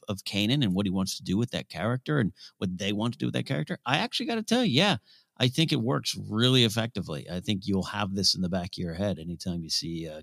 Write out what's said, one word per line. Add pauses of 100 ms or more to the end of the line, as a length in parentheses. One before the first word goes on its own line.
of
Kanan
and
what
he
wants
to
do
with
that
character
and (260)
what
they
want
to
do
with
that
character.
I
actually
gotta
tell
you,
yeah, (420)
I
think
it
works (100)
really
effectively.
I
think
you'll
have
this
in
the
back
of
your
head
anytime
you
see,
uh,